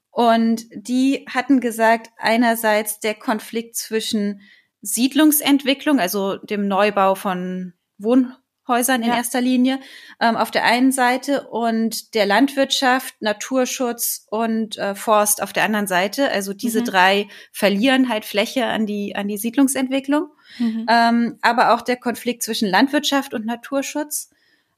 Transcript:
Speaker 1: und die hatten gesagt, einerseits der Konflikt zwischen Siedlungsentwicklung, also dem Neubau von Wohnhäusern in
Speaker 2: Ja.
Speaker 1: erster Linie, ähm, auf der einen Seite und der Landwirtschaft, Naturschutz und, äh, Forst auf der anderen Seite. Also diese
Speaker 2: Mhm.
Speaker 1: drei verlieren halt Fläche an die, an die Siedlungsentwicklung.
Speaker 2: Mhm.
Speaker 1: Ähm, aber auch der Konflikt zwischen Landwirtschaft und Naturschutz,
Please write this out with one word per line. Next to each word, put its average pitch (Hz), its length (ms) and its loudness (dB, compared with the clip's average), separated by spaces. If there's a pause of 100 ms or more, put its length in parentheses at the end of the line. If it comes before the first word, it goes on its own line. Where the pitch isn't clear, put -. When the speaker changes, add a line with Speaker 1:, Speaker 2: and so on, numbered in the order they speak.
(120)
Speaker 1:
und 226 600 2
die 254 600 -2
hatten 254 280 2
gesagt, 226 560 0
einerseits 226 840 0
der 214 160 -4
Konflikt 226 600 -6
zwischen 208 640 -4 (400)
Siedlungsentwicklung, 277 1160 2
also 190 380 -2
dem 202 300 -4
Neubau 196 480 2
von 185 580 -6 (240)
Wohnhäusern 247 1040 -2
in 233 80 -2
Speaker 2:
Ja. 240 80 2
Speaker 1:
erster 240 240 -2
Linie, 254 380 2 (420)
ähm, 226 160 2
auf 226 140 0
der - 120 0
einen 247 280 4
Seite 254 580 0
und 226 640 -4
der 214 140 2
Landwirtschaft, 262 920 2
Naturschutz 240 1080 -4
und, 220 480 -2
äh, 196 180 -4
Forst 208 480 2
auf 196 100 -6
der - 100 0
anderen 202 240 0
Seite. 196 440 0
Also 196 220 -4
diese 226 280 -4
Speaker 2:
Mhm. 240 40 -2
Speaker 1:
drei 196 420 4 (240)
verlieren 247 580 2
halt 214 160 -4
Fläche 226 420 -2
an 220 180 -2
die, 202 300 -6
an 202 120 -6
die 208 100 -6
Siedlungsentwicklung. 269 920 0 (300)
Speaker 2:
Mhm. 226 280 -2
Speaker 1:
Ähm, 233 540 2
aber 226 320 4
auch 226 80 0
der 247 160 -4
Konflikt 240 460 -6
zwischen 220 260 -2
Landwirtschaft 277 640 0
und 226 120 -6
Naturschutz, 277 840 -6 (480)